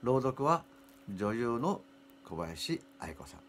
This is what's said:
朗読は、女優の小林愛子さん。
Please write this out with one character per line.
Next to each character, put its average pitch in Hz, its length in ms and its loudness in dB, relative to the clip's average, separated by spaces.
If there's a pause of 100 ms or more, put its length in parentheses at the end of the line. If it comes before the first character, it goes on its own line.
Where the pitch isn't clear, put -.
朗 127 180 4
読 131 240 0
は、 143 200 4 (440)
女 101 280 0
優 117 240 0
の 175 220 0 (420)
小 - 120 -10
林 82 460 -4 (160)
愛 80 160 -10
子 - 140 -14
さ - 100 -18
ん。 - 120 -16